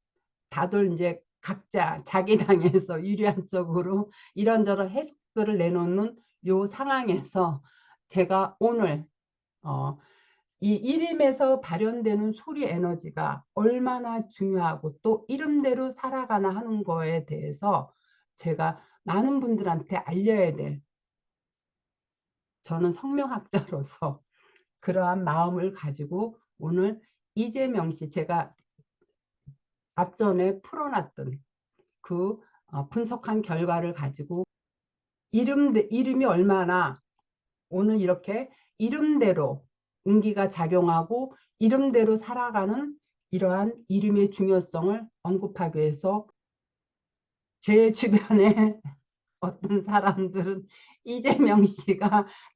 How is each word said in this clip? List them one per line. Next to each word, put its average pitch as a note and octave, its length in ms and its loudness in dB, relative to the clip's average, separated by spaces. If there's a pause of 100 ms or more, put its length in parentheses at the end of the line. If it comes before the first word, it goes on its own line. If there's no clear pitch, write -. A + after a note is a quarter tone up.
(500)
다들 F#3 420 0
이제 E3+ 280 -2 (240)
각자 E3 600 -4
자기 F#3+ 340 2
당에서 F3 600 4
<laughs> E3+ 60 -6
유리한 G3+ 420 0
쪽으로 F3+ 640 -2 (240)
이런저런 G3+ 540 2
해석들을 G#3+ 720 -4
내놓는 F3 580 0 (300)
요 F#3+ 200 2
상황에서 F#3+ 960 -2 (460)
제가 F#3+ 500 0
오늘, G3+ 460 0 (580)
어, C#3+ 360 -6 (640)
이 G#3 140 0
이름에서 C4+ 840 0
발현되는 G#3+ 720 -2
소리 D4 320 -8
에너지가 D#3+ 880 -4
얼마나 A#3+ 760 -2
중요하고 E3+ 720 -4
또 A3 260 -2
이름대로 C4+ 640 -2
살아가나 B3 560 -2
하는 G#3+ 340 -4
거에 E3 440 -2
대해서 D3+ 680 -4 (440)
제가 D#3+ 440 -4 (220)
많은 B3+ 380 0
분들한테 F#3+ 560 -2
알려야 F#3 600 0
될, D3 240 -8 (1800)
저는 E3+ 300 -2
성명학자로서 G3 1300 -6 (580)
그러한 F#3 440 0
마음을 F3 500 -2
가지고 D3+ 640 -8 (200)
오늘 F#3 420 -2 (340)
이재명 A3+ 580 -2
씨, D#3 160 -10
제가 E3 460 -4 (1400)
앞전에 F#3 680 0
풀어놨던 E3+ 760 -8 (600)
그, F#3+ 400 -6 (260)
어, C#3+ 220 -8
분석한 A3+ 540 -4
결과를 E3+ 520 -2
가지고 D3 500 -8 (880)
이름, C4+ 440 4
이름이 B3+ 480 0
얼마나 F3+ 760 2 (680)
오늘 G#3 320 2
이렇게 G3 500 -2 (280)
이름대로 A3 840 2 (400)
운기가 G3+ 440 4
작용하고 E3+ 840 0 (240)
이름대로 A3+ 580 4
살아가는 A#3+ 800 -4 (340)
이러한 F#3+ 440 0 (140)
이름의 G3+ 440 4
중요성을 F#3+ 720 0 (180)
언급하기 F3+ 560 -4
위해서 F#3 480 0 (1300)
제 A3 320 6
주변에 G#3+ 880 4
<laughs> - 160 -16 (420)
어떤 F#3+ 420 -2
사람들은 F#3+ 840 -2 (380)
이재명 A#3 600 4
씨가 G3+ 600 0 (300)